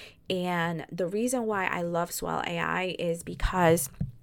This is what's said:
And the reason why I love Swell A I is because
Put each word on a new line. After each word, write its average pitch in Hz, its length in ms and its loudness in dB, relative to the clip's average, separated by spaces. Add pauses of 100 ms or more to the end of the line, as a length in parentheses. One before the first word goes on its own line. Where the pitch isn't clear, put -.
(300)
And 175 600 0
the 180 160 -2
reason 233 380 0
why 202 220 0
I - 160 -2
love 170 280 0
Swell 160 360 -2
A 170 120 -2
I 170 400 0
is 170 240 -2
because 175 680 4 (320)